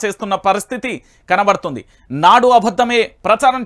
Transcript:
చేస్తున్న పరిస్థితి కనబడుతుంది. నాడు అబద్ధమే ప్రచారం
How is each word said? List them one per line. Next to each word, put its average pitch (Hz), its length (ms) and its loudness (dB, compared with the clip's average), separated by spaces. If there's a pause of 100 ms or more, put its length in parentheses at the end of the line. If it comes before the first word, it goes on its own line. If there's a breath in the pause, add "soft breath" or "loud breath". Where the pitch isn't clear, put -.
చేస్తున్న 202 300 -6
పరిస్థితి 196 680 -4 (280)
కనబడుతుంది. 185 540 -2 (260)
నాడు 190 380 4
అబద్ధమే 233 540 2
ప్రచారం 262 640 -2